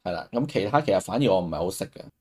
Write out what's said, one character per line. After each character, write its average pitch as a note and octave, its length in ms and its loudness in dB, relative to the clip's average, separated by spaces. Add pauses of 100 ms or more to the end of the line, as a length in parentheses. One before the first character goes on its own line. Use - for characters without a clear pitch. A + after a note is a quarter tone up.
係 F2+ 100 -4
啦。 E2+ 200 -6
咁 B2 180 0
其 G2 140 0
他 B2 160 2
其 D3 100 0
實 G2 100 6
反 A#2 220 -2
而 B2 80 4
我 F#2+ 120 4
唔 F2 80 -4
係 D#2 80 -4
好 F2 120 0
識 - 140 -6
嘅， - 160 -18 (200)